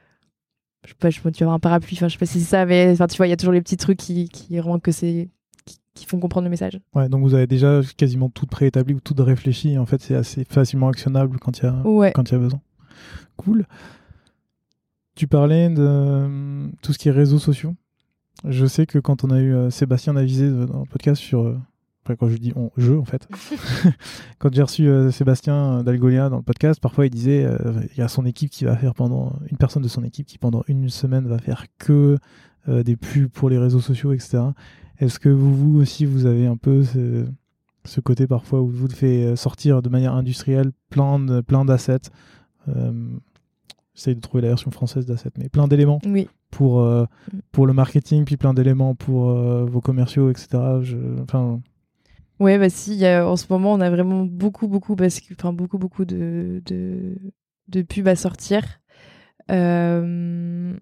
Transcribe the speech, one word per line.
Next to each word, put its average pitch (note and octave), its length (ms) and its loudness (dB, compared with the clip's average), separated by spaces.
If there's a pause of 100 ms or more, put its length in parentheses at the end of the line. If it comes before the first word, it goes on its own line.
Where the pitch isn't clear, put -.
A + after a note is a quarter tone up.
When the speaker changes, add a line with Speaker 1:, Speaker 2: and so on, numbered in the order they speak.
(840)
Speaker 1:
je - 60 -20
sais - 60 -20
pas, E3+ 120 2
je D#3+ 100 -2
peux, E3 100 -2
tu D#3+ 140 -6
vas E3 40 2
avoir E3 80 0
un E3 40 -4
parapluie, E3+ 380 0
enfin, F3 100 0
je D#3+ 60 -2
sais - 60 -16
pas F3 60 -2
si F3 140 -4
c'est E3+ 100 0
ça, F#3+ 160 2
mais, F3+ 260 6
enfin, F3 160 4
tu - 100 -8
vois, F#3 100 4
il F3 40 0
y - 20 2
a E3+ 40 0
toujours F3+ 160 2
les F3 80 4
petits F#3 140 -4
trucs F#3+ 240 0
qui, F3 300 -6
qui - 320 -8
rendent E3+ 200 -2
que E3+ 120 0
c'est, E3+ 340 -4 (380)
qui, - 120 -20 (160)
qui - 120 -20
font F#3 160 -6
comprendre F3+ 240 -2
le F3 60 -2
message. F#3 280 -6 (160)
Speaker 2:
Ouais, C3+ 140 2
donc C3+ 120 2
vous C3+ 120 4
avez B2+ 140 4
déjà C#3 340 4 (160)
quasiment C3 320 2
tout - 160 -6
préétabli C3 480 0
ou C3+ 80 -4
tout - 160 -8
réfléchi, C3 560 2
et C3+ 40 0
en B2 80 0
fait, C3+ 160 0
c'est C3 140 -4
assez B2+ 300 -4
facilement C3 420 2
actionnable C3+ 520 0
quand - 200 -6
il - 60 0
y - 20 2
a, B2 60 0 (120)
Speaker 1:
Ouais. G#3+ 280 4
Speaker 2:
quand B2+ 160 0
il - 40 2
y - 40 4
a - 20 2
besoin. B2 220 0 (720)
Cool. G#3+ 300 0 (1500)
Tu D3+ 120 -2
parlais D#3 420 4
de, E3 100 -2
euh, C#3+ 880 0 (140)
tout D3 120 -4
ce - 40 -6
qui - 120 0
est - 20 6
réseaux C#3+ 280 4
sociaux. D#3 360 -2 (680)
Je C3 200 0
sais D#3 200 2
que - 140 -2
quand C3+ 240 0
on C3+ 60 0
a C3 100 4
eu, C3 140 2
euh, B2+ 160 2
Sébastien C3 440 0
Navisé, C3 320 2
euh, B2+ 200 0
dans C3 140 -6
le C3+ 60 -8
podcast - 360 -2
sur, A#2+ 200 -2
euh, A#2 160 -2 (460)
enfin, A#2+ 120 -6
quand A#2+ 140 0
je A2+ 80 0
dis A#2 180 -6
on, A#2+ 220 -6
je, B2 160 4
en D3+ 120 0
fait. - 220 -8 (560)
<laughs> - 560 -2
Quand C#3+ 140 2
j'ai C#3+ 100 4
reçu, D3 240 2
euh, C3+ 240 4
Sébastien C3+ 720 0
d'Algolia B2+ 460 2
dans B2+ 80 -4
le B2 60 -6
podcast, D#3 380 0
parfois C#3 240 2
il C3 60 0
disait, C3+ 340 0
euh, A#2+ 120 -2 (360)
il C3 60 -8
y - 20 -4
a A#2 60 0
son B2 180 -4
équipe B2 240 -4
qui - 160 -6
va A#2+ 100 2
faire B2 200 0
pendant, B2+ 380 -2 (160)
une C#3 80 -6
personne C#3 260 0
de A#2+ 40 -4
son A#2+ 160 -4
équipe A#2+ 220 -10
qui - 140 -20
pendant A#2 280 -2
une C3+ 220 -2
semaine C3 380 -2
va A#2 100 -2
faire B2 280 -6 (120)
que, C#3+ 400 4 (500)
euh, B2 160 0
des A#2+ 120 0
pubs C#3 340 -2
pour C3+ 200 -2
les B2+ 100 2
réseaux B2 220 2
sociaux, C#3 320 -2
et C3 60 -2
cetera. B2 340 -2 (460)
Est-ce B2+ 200 -2
que C#3+ 100 4
vous, C#3 260 4
vous D3 240 4
aussi, D3 260 0
vous C3+ 200 0
avez A#2+ 220 2
un A#2+ 100 -2
peu C3+ 260 2
ce, A#2+ 420 -2 (600)
ce - 160 -6
côté B2+ 260 0
parfois C3 340 -2
où B2+ 60 0
vous B2 200 -4
devez, B2 380 0
euh, A#2+ 100 0
sortir C3+ 460 0
de B2 80 -4
manière B2+ 260 0
industrielle C3+ 560 0 (180)
plein C#3 300 2
de, B2+ 220 0
plein C3+ 240 2
d'assets, C3 440 0 (580)
euh, B2 240 -4 (1000)
j'essaye B2+ 220 -2
de A2+ 60 -8
trouver B2 200 -2
la A#2 80 0
version A#2 220 -2
française B2+ 340 -6
d'assets, B2 320 -6
mais C3 120 -10
plein D3 180 2
d'éléments C#3+ 380 4
Speaker 1:
Oui. G3 220 -2 (240)
Speaker 2:
pour, B2 300 2
euh, A#2 240 2 (260)
Speaker 1:
Mm. F#3+ 60 -12 (140)
Speaker 2:
pour C3+ 160 4
le C3 60 2
marketing, C#3+ 520 2
puis C#3 120 -4
plein C3+ 160 0
d'éléments C3 420 2
pour, B2+ 340 -2
euh, B2 360 0
vos B2 160 -2
commerciaux, C3 500 0
et - 40 -4
cetera. B2+ 460 -2
Je, B2 160 -6 (240)
enfin, B2 400 -2 (800)
Speaker 1:
Ouais, G3 180 4
bah G3 120 4
si, G3+ 240 -6
il G#3 60 -6
y F#3+ 60 2
a, F3 220 4
en F3+ 100 0
ce - 140 -8
moment, F#3+ 220 2
on G3+ 60 0
a F3+ 120 0
vraiment F#3 340 0
beaucoup, G3 420 -4
beaucoup, G3 280 -4
parce F#3 240 0
que, - 200 -20
enfin, F3 140 -4
beaucoup, F3+ 240 -6
beaucoup F#3 280 -6
de, F3 600 -6
de, F#3 500 -8 (520)
de F#3 160 -4
pubs F#3+ 240 -4
à F#3 80 4
sortir. G3+ 480 -4 (880)
Euh, F3 1300 -2